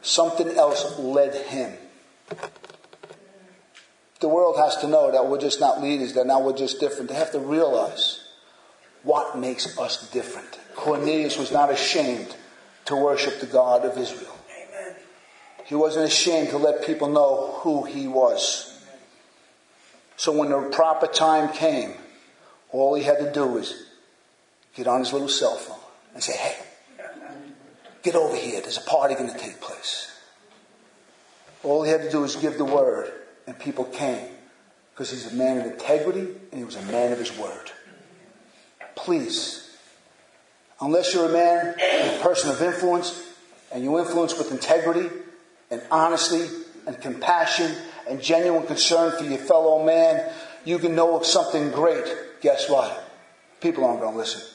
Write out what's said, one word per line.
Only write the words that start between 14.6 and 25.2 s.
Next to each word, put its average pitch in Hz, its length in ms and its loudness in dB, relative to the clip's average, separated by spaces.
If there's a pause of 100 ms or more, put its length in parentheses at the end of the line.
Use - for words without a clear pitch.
He 147 100 -6
wasn't 156 300 2
ashamed 156 440 2
to 143 80 -2
let 147 280 2
people 151 240 -2
know 139 500 2
who 147 240 -2
he 139 240 -8
was. 127 720 0 (1400)
So - 140 -2
when 147 180 0
the 139 220 0
proper 160 360 2
time 156 460 2
came, 151 400 -2 (800)
all 135 240 2
he 143 80 -2
had 147 160 4
to 143 120 -2
do 143 140 0
was 113 400 -4 (880)
get 123 120 -4
on 123 120 2
his 127 140 -4
little 139 160 -4